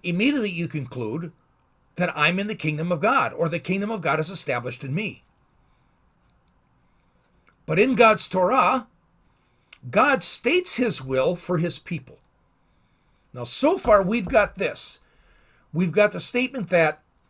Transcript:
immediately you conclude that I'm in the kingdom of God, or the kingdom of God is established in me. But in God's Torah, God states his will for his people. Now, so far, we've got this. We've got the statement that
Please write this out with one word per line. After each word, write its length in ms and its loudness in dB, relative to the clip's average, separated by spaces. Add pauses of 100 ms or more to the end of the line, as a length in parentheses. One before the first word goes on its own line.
immediately 460 0
you 180 -4
conclude 640 -6 (640)
that 200 -2
I'm 220 2
in 80 -4
the 80 -6
kingdom 380 -2
of 80 -2
God, 320 2
or 160 -2
the 100 -4
kingdom 320 -4
of 100 -6
God 200 -2
is 100 -4
established 540 -6
in 100 -6
me. 300 -8 (2500)
But 140 0
in 160 4
God's 320 4
Torah, 580 2 (1040)
God 320 4
states 540 0
his 260 -2
will 320 0
for 240 -4
his 220 -2
people. 400 -12 (1120)
Now, 100 -12
so 340 2
far, 240 4
we've 280 -2
got 260 2
this. 460 -6 (720)
We've 180 0
got 220 4
the 80 -6
statement 500 -4
that 320 2 (280)